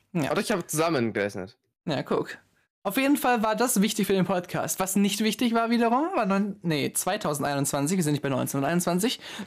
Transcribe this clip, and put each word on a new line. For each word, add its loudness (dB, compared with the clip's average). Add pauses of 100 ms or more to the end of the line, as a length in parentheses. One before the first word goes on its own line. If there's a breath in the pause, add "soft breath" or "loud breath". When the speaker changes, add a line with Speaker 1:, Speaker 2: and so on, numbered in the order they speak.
(140)
Speaker 1:
Ja. 0
Speaker 2:
Oder 0
ich -2
hab -4
zusammengerechnet. -2 (300)
Speaker 1:
Ja, -2
guck. -2 (460)
Auf -2
jeden 4
Fall 2
war 2
das 2
wichtig 0
für 0
den 2
Podcast. -2
Was -2
nicht 2
wichtig 0
war 2
wiederum, 2
war 0
neun-, 0
nee, 0
zweitausendeinundzwanzig, -2
wir 2
sind 2
nicht -2
bei -2
neunzehnhunderteinundzwanzig, 0 (280 loud breath)